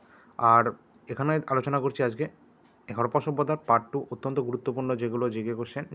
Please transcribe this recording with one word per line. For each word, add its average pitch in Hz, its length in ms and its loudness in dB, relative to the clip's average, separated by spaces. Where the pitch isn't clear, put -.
আর 117 340 6
এখানে 147 380 0
আলোচনা 139 320 0
করছি 131 240 -2
আজকে 117 200 -2
এই 107 60 -10
হরপ্পা 117 260 0
সভ্যতার 147 380 -2
পার্ট 117 240 4
টু, 139 200 -4
অত্যন্ত 135 280 -4
গুরুত্বপূর্ণ 127 560 -2
যেগুলো 120 340 -2
জিকে 110 240 -4
কোশ্চেন, 120 420 -8